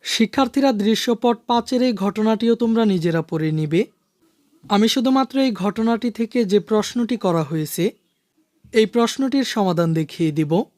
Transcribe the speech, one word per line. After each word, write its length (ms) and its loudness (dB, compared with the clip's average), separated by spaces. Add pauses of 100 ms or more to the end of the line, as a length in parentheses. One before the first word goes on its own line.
শিক্ষার্থীরা, 680 0
দৃশ্যপট 720 0
পাঁচের 360 0
এই 100 2
ঘটনাটিও 640 0
তোমরা 300 0
নিজেরা 380 0
পড়ে 280 -4
নিবে। 340 0 (840)
আমি 200 4
শুধুমাত্র 500 0
এই 140 2
ঘটনাটি 580 -2
থেকে 340 -2
যে 160 2
প্রশ্নটি 560 -2
করা 260 0
হয়েছে, 480 -4 (800)
এই 140 4
প্রশ্নটির 580 0
সমাধান 500 0
দেখিয়ে 380 -2
দিব। 320 0 (140)